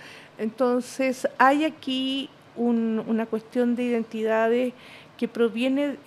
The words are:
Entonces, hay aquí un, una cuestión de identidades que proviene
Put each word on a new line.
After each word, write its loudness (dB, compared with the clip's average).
Entonces, 0
hay 6
aquí -2
un, 0
una 0
cuestión 0
de -2
identidades 0
que -2
proviene 0